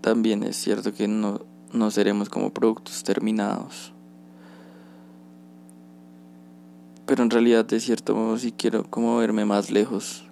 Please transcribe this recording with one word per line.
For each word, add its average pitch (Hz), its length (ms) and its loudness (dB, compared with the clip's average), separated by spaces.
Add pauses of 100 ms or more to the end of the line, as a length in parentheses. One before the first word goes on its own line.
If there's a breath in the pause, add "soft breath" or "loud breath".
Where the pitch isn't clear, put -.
también 110 440 2
es - 120 -6
cierto 104 380 -2
que 104 140 -2
no, 107 320 -2 (320)
no 110 180 2
seremos 104 380 2
como 101 220 -4
productos - 520 -2
terminados. - 880 -4 (3250 loud breath)
Pero 131 140 4
en 117 80 4
realidad, 117 340 6
de 113 160 0
cierto 113 340 -2
modo, 110 220 0
sí 120 160 -4
quiero 110 320 -2
como 117 320 -2
verme 110 300 0
más 101 240 0
lejos. - 600 -2